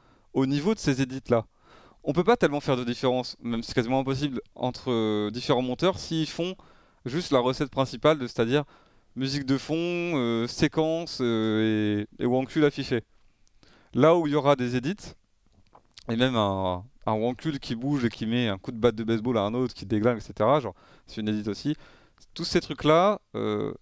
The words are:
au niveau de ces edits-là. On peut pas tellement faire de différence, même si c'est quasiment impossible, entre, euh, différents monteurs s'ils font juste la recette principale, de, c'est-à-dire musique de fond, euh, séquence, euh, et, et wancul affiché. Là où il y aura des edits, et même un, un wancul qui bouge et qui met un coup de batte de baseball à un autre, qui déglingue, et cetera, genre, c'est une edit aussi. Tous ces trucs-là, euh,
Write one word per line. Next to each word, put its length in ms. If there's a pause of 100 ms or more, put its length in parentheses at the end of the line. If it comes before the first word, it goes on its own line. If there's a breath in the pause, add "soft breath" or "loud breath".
(340 soft breath)
au 120
niveau 280
de 60
ces 220
edits-là. 440 (580 soft breath)
On 100
peut 100
pas 140
tellement 220
faire 180
de 60
différence, 580
même 220
si 60
c'est 60
quasiment 240
impossible, 420 (140)
entre, 360
euh, 400
différents 300
monteurs 380
s'ils 280
font 280 (500 soft breath)
juste 260
la 80
recette 320
principale, 480
de, 80
c'est-à-dire 360 (520 soft breath)
musique 300
de 120
fond, 200
euh, 680
séquence, 720
euh, 840 (140)
et, 40
et 20
wancul 400
affiché. 380 (920 soft breath)
Là 220
où 120
il 60
y 20
aura 200
des 200
edits, 380 (960)
et 60
même 200
un, 480 (220)
un 80
wancul 460
qui 160
bouge 300
et 40
qui 160
met 240
un 80
coup 140
de 60
batte 180
de 80
baseball 340
à 60
un 100
autre, 200
qui 120
déglingue, 320
et 40
cetera, 380
genre, 140 (320 soft breath)
c'est 160
une 80
edit 200
aussi. 260 (580 soft breath)
Tous 100
ces 160
trucs-là, 640 (140)
euh, 360 (100)